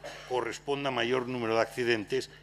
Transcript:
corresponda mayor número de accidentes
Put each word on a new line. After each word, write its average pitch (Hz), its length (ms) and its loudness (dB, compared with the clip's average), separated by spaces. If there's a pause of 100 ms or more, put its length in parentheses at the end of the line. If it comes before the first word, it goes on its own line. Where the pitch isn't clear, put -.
(280)
corresponda 131 640 -2
mayor 123 380 2
número 117 280 0
de 113 60 6
accidentes 120 680 0 (120)